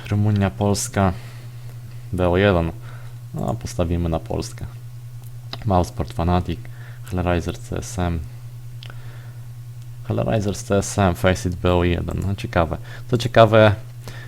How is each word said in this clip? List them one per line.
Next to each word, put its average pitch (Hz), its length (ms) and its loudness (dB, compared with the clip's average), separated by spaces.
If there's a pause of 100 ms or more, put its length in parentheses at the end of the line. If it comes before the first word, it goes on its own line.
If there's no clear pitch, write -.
(100)
Rumunia, 104 400 4
Polska, 98 640 2 (1000)
B 90 160 4
O 87 80 6
jeden, 90 360 4 (640)
no, - 200 -2
postawimy 85 540 -2
na 80 120 0
Polskę. - 460 -6 (1000)
Mouseport, 92 480 2
Fnatic, 87 480 0 (440)
Hellraiser, 87 540 0
C - 200 -6
S - 200 -8
M. 85 220 0 (1800)
Hellraiser 107 500 0
z - 100 -8
C 101 140 2
S - 200 -2
M, 92 160 4
Faceit, 92 420 0
B 90 180 4
O 87 100 6
jeden, 85 420 0
no 98 80 -2
ciekawe. 80 420 0 (340)
Co 123 80 4
ciekawe, 110 560 8 (540)